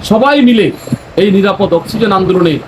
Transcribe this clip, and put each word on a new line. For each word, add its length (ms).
সবাই 360
মিলে 300
এই 140
নিরাপদ 440
অক্সিজেন 380
আন্দোলনে 560